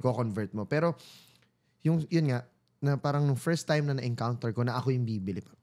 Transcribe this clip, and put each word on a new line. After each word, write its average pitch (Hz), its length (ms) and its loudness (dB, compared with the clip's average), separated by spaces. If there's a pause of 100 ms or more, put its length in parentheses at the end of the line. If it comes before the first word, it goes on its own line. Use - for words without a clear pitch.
ko-convert 110 500 -2
mo. 104 140 -4
Pero, 160 320 0 (840)
yung, 160 220 2 (100)
yun 160 160 2
nga, 123 140 0 (360)
na 143 160 2
parang 143 320 2
nung 139 80 4
first 165 320 -2
time 151 240 2
na 135 80 -2
na-encounter 120 560 -2
ko 120 80 0
na 120 160 0
ako 131 160 0
yung 123 80 0
bibili, 98 400 -4 (200)